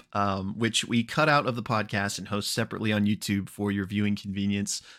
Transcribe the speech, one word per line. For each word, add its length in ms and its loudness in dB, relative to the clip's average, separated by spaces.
um, 440 -2
which 280 0
we 180 2
cut 260 0
out 200 4
of 80 0
the 80 -4
podcast 560 0
and 80 -10
host 240 -2
separately 400 -2
on 140 4
YouTube 420 0
for 240 -2
your 120 0
viewing 300 0
convenience. 640 -2